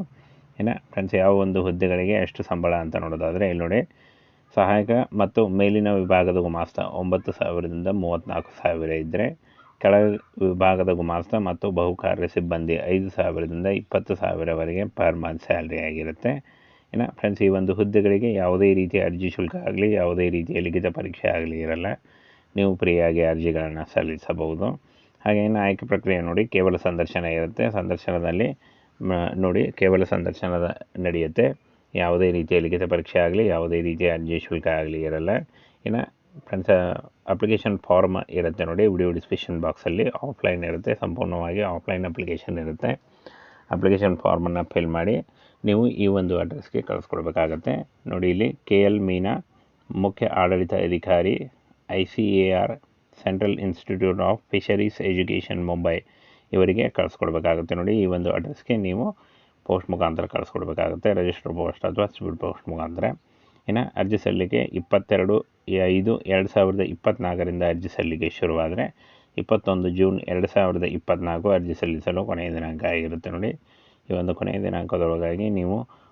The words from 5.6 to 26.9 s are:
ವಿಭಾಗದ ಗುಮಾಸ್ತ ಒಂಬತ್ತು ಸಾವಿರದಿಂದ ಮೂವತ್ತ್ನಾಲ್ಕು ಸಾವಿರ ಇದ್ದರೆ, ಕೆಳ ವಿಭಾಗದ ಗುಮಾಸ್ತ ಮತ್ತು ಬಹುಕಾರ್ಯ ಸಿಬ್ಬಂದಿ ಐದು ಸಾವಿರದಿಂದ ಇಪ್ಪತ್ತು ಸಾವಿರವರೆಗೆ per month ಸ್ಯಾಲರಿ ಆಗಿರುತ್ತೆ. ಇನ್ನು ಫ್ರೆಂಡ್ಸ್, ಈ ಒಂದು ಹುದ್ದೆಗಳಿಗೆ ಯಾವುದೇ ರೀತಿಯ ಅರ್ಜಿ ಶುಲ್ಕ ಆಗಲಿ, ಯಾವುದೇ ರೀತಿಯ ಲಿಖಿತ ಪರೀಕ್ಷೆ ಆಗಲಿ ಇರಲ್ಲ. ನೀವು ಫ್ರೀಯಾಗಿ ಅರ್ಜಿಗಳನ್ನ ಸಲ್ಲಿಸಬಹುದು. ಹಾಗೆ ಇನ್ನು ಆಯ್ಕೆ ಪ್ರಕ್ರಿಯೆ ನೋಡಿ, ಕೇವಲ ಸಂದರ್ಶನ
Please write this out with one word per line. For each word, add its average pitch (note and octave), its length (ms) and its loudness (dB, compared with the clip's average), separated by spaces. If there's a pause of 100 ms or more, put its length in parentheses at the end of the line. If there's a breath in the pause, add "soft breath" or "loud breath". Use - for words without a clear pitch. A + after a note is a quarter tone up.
ವಿಭಾಗದ F#2 460 4
ಗುಮಾಸ್ತ E2+ 420 -2
ಒಂಬತ್ತು F#2 520 -2
ಸಾವಿರದಿಂದ F2 560 -4
ಮೂವತ್ತ್ನಾಲ್ಕು E2+ 640 -2 (120)
ಸಾವಿರ E2 260 0
ಇದ್ದರೆ, D#2+ 360 -2 (560 soft breath)
ಕೆಳ G2 140 6 (480)
ವಿಭಾಗದ F#2 480 4
ಗುಮಾಸ್ತ F2 440 -2
ಮತ್ತು G2 360 -2
ಬಹುಕಾರ್ಯ F2+ 560 0
ಸಿಬ್ಬಂದಿ E2+ 460 -2
ಐದು F#2+ 360 0
ಸಾವಿರದಿಂದ E2+ 580 -2
ಇಪ್ಪತ್ತು G2 480 -2
ಸಾವಿರವರೆಗೆ E2+ 680 -2
per F#2 300 0 (120)
month E2 220 -6
ಸ್ಯಾಲರಿ D#2+ 340 -2
ಆಗಿರುತ್ತೆ. D#2+ 520 -4 (600 soft breath)
ಇನ್ನು A2 140 0 (100)
ಫ್ರೆಂಡ್ಸ್, G#2 240 0
ಈ G2+ 60 6
ಒಂದು F#2+ 260 2
ಹುದ್ದೆಗಳಿಗೆ G2+ 600 2
ಯಾವುದೇ F#2 400 4
ರೀತಿಯ F#2 300 2
ಅರ್ಜಿ F2 260 -2
ಶುಲ್ಕ E2+ 260 -4
ಆಗಲಿ, G2 380 0
ಯಾವುದೇ F2+ 360 2
ರೀತಿಯ E2 300 -2
ಲಿಖಿತ F2 260 -2
ಪರೀಕ್ಷೆ E2+ 420 -4
ಆಗಲಿ E2 320 -2
ಇರಲ್ಲ. E2 280 -4 (680 soft breath)
ನೀವು G2 200 2
ಫ್ರೀಯಾಗಿ E2+ 500 2
ಅರ್ಜಿಗಳನ್ನ D#2+ 580 -2 (100)
ಸಲ್ಲಿಸಬಹುದು. D#2+ 760 -4 (560 soft breath)
ಹಾಗೆ G#2 200 2
ಇನ್ನು G#2+ 140 0
ಆಯ್ಕೆ G2 260 0
ಪ್ರಕ್ರಿಯೆ F#2 360 0
ನೋಡಿ, E2+ 260 0
ಕೇವಲ F#2 280 2
ಸಂದರ್ಶನ F2 500 -2